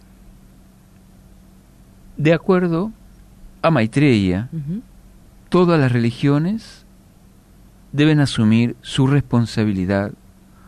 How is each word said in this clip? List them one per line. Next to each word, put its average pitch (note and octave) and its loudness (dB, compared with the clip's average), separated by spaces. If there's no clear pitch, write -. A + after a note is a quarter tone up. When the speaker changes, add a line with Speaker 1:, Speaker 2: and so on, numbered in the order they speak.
Speaker 1:
De D#3 0
acuerdo F3+ 0
a E3 2
Maitreya, A2+ 0
Speaker 2:
Ujú. D#3+ -8
Speaker 1:
todas E3+ 2
las B2+ 2
religiones C#3+ -2
deben D3+ 2
asumir A#2 0
su - -2
responsabilidad G#2+ -2